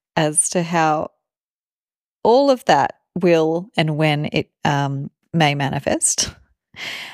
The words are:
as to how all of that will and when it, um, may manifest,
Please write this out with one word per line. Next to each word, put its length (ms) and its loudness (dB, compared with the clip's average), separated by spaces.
as 340 0
to 120 -2
how 480 -2
all 260 6
of 160 0
that 340 2
will 600 2
and 200 0
when 360 0
it, 160 -2
um, 460 -2
may 240 2
manifest, 760 -2